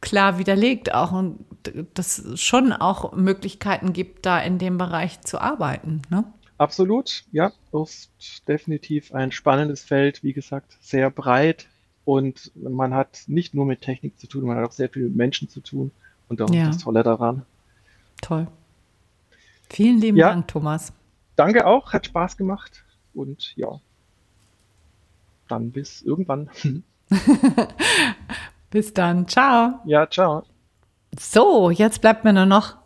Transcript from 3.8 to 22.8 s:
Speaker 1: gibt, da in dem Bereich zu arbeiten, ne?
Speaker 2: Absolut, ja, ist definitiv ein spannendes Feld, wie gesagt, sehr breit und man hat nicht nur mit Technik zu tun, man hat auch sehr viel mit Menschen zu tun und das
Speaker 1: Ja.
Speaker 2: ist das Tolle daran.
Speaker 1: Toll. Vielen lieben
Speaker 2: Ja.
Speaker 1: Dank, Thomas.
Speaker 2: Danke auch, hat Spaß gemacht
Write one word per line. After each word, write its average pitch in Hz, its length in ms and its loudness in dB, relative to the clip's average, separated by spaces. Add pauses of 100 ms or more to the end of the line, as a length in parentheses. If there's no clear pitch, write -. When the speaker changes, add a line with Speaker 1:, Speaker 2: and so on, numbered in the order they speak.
Speaker 1:
gibt, 180 340 -8
da 180 140 0
in 180 200 -2
dem 185 180 -4
Bereich 175 440 -6
zu - 200 -8
arbeiten, 156 680 -6
ne? 185 140 0 (340)
Speaker 2:
Absolut, 190 760 -2
ja, 170 200 -2 (220)
ist - 380 -8 (360)
definitiv 151 680 -6
ein 131 180 -4
spannendes 143 520 -2
Feld, 139 400 0
wie 143 80 -4
gesagt, 139 480 -12
sehr 135 300 0
breit 135 580 0 (380)
und 135 500 -2
man 131 380 -4
hat - 340 -4
nicht 160 260 -4
nur 139 120 0
mit 131 160 -4
Technik - 380 -10
zu - 80 -20
tun, 135 180 -10
man 120 120 -4
hat 117 80 -2
auch 117 60 -8
sehr 127 180 -4
viel 131 160 -6
mit 104 100 -4
Menschen 120 340 -2
zu - 100 -18
tun 135 320 -10 (380)
und 113 100 -8
das 110 140 0
Speaker 1:
Ja. 165 160 2
Speaker 2:
ist 156 60 -2
das 175 80 -8
Tolle 113 180 0
daran. 117 400 0 (800)
Speaker 1:
Toll. 160 260 -6 (1200)
Vielen 233 300 4
lieben 214 180 4
Speaker 2:
Ja. 165 120 8
Speaker 1:
Dank, 175 180 -4
Thomas. 156 460 -6 (420)
Speaker 2:
Danke 214 300 4
auch, 233 280 2
hat - 120 -4
Spaß 175 320 -6
gemacht - 460 -8 (320)